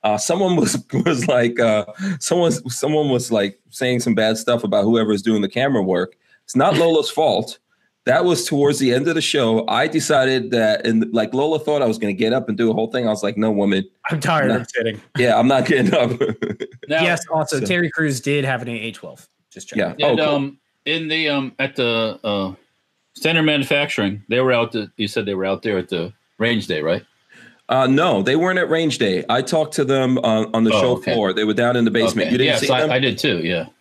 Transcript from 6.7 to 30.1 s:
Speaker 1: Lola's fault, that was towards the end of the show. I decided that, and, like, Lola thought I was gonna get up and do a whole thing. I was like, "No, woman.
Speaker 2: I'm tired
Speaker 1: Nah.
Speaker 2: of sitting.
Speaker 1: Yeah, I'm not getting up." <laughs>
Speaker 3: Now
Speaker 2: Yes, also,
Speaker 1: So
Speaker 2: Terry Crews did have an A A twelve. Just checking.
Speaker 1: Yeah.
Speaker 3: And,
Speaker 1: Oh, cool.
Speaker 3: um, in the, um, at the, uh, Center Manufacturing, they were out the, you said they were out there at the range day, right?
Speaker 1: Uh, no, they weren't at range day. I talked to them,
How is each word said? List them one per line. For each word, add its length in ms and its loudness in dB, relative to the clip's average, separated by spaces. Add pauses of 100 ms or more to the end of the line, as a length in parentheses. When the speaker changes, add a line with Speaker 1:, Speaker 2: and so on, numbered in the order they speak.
Speaker 1:
Lola's 320 2
fault, 480 0 (500)
that 180 2
was 200 0
towards 340 2
the 140 2
end 140 0
of 80 0
the 60 0
show. 460 2
I 200 2
decided 640 0
that, 360 2
and, 260 2
like, 200 0
Lola 260 0
thought 220 0
I 40 2
was 120 0
gonna 160 -2
get 200 0
up 160 -2
and 80 -4
do 140 2
a 20 0
whole 180 0
thing. 160 -2
I 20 2
was 140 -2
like, 140 -2
"No, 140 0
woman. 320 2 (260)
Speaker 2:
I'm 100 -2
tired 300 0
Speaker 1:
Nah. 80 0
Speaker 2:
of 120 -6
sitting. 300 -4 (180)
Speaker 1:
Yeah, 200 2
I'm 100 4
not 180 2
getting 280 2
up." 220 2
<laughs> 60 -6 (680)
Speaker 3:
Now 140 0
Speaker 2:
Yes, 280 0
also, 280 0
Speaker 1:
So 60 -2
Speaker 2:
Terry 260 0
Crews 300 -2
did 240 -2
have 160 -2
an 80 -8
A 40 -6
A 180 -8
twelve. 360 -18 (240)
Just 160 -20
checking. 140 -4 (180)
Speaker 1:
Yeah. 100 2
Speaker 3:
And, 100 2
Speaker 1:
Oh, 60 2
cool. 100 0
Speaker 3:
um, 220 -4 (280)
in 240 -4
the, 200 -2
um, 300 -2
at 160 -4
the, 480 -2
uh, 300 -2 (600)
Center 300 0
Manufacturing, 880 0
they 100 2
were 140 2
out 180 0
the, 240 -4
you 140 -4
said 160 -4
they 100 -4
were 100 -2
out 180 -2
there 140 0
at 120 -4
the 240 -4 (240)
range 300 -2
day, 140 -2
right? 220 -2 (640)
Speaker 1:
Uh, 200 2
no, 340 2
they 160 2
weren't 220 0
at 100 -2
range 300 0
day. 280 0
I 140 0
talked 320 -2
to 100 0
them, 360 2